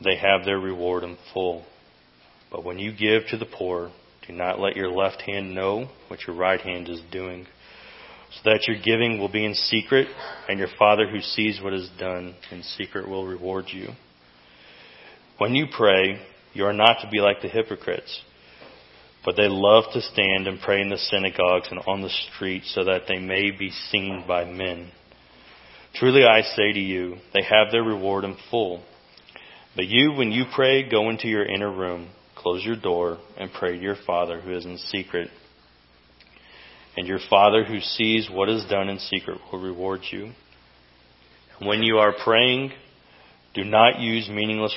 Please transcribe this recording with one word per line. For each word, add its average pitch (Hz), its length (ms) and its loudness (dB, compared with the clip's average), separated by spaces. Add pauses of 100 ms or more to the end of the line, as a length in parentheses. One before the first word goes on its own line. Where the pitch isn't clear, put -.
they 95 140 2
have 95 300 2
their 98 140 0
reward 90 440 -2
in 87 140 -12 (160)
full. 87 320 -4 (840)
But 87 140 -10
when 90 160 -10
you 104 140 -8
give 107 340 2
to 117 100 -4
the 110 80 -8
poor, 87 460 -6 (360)
do 90 60 -16
not 90 260 -4
let 98 180 -2
your 95 120 -2
left 95 320 -2
hand 98 320 -8
know 98 360 -2 (180)
what - 180 -14
your 87 100 -8
right 92 260 2
hand 90 260 -8
is 85 140 -10 (100)
doing, 92 340 -10 (840)
so - 180 0
that 110 180 4
your 110 140 -2
giving 113 380 2
will 101 100 -2
be 107 160 -2
in 104 80 -4
secret, 113 540 2 (400)
and 98 120 -4
your 95 100 -4 (100)
Father 107 280 6
who 104 120 -8
sees 104 420 -4
what 98 120 -6
is 92 160 -6 (100)
done 90 340 -8 (180)
in 90 120 -14
secret 95 440 -10
will 95 180 -6
reward 92 420 -8
you. 95 220 -12 (1500)
When 113 180 0
you 147 160 0
pray, 98 500 4 (320)
you 98 120 -2
are 101 80 2
not 110 280 6
to 107 80 -14
be 104 100 0
like 101 220 4
the 98 80 -6
hypocrites, - 720 -4 (1040)
but 92 100 -2
they 104 120 4
love 101 460 6
to 123 80 -2
stand 95 460 0
and 95 140 -8
pray 101 200 0
in 101 80 -4
the 98 80 -4
synagogues 92 720 0
and 90 160 -10
on 98 160 -2
the 95 80 -6
streets, - 640 -8
so 98 120 -2
that 92 220 0
they 92 120 -2
may 95 320 -2
be 95 200 -8 (200)
seen 95 360 -4
by 87 180 -2
men. 90 460 -8 (1040)
Truly 131 280 6
I 110 180 10
say 104 300 0
to 101 80 -4
you, 90 380 -4 (160)
they 98 100 0
have 107 280 4
their 117 120 2
reward 98 400 -2
in 98 140 -8 (120)
full. 92 340 -4 (920)
But 92 120 -2
you, 131 260 4
when 127 180 0
you 123 140 0 (100)
pray, 135 340 4
go 110 200 2
into 113 180 -4
your 104 180 0
inner 101 260 -2
room, 90 380 -6 (260)
close 90 300 -2
your 113 100 -4
door, 87 440 -2 (180)
and 92 160 -12
pray 90 240 -4
to 87 40 -14
your 98 140 -4 (100)
Father 87 360 -2
who 92 120 -8
is 87 120 -6
in 90 120 -12
secret. 87 520 -8 (1700)
And 90 100 -6
your 95 120 -4 (100)
Father 104 340 6
who 107 160 -6
sees 110 500 -2
what 95 200 0
is 110 160 -2
done 98 240 -2
in 98 100 -8
secret 87 400 -8 (120)
will 92 100 -10
reward 92 400 -6 (100)
you. 101 200 -12 (1300)
And 98 100 -4
when 107 140 2
you 113 160 4
are 104 120 6
praying, 127 640 2 (800)
do 98 100 -4
not 110 360 6
use 113 300 -2
meaningless 107 480 -2